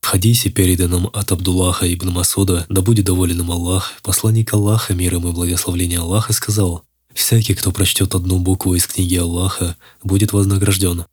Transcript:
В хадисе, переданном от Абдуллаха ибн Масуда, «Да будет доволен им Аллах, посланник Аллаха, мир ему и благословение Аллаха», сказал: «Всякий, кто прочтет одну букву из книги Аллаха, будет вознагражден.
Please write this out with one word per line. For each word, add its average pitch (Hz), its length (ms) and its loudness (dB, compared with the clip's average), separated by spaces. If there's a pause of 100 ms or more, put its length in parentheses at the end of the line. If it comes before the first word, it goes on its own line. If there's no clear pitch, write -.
В - 60 -6
хадисе, 117 420 2
переданном 90 640 0
от 101 180 -4
Абдуллаха 90 600 0
ибн 87 180 -4
Масуда, 87 600 0
«Да 98 120 0
будет 104 240 2
доволен 90 360 0
им 87 100 -4
Аллах, 87 420 -2 (100)
посланник 110 500 0
Аллаха, 104 400 2
мир 87 220 -2
ему 87 140 -2
и 85 40 -4
благословение 87 680 -2
Аллаха», 98 340 0
сказал: 101 500 -2 (300)
«Всякий, 110 420 2
кто - 160 -2
прочтет 92 420 0
одну 92 260 0
букву 92 360 0
из 87 100 2
книги 90 300 -2
Аллаха, 87 600 -2 (280)
будет 98 300 2
вознагражден. 98 800 2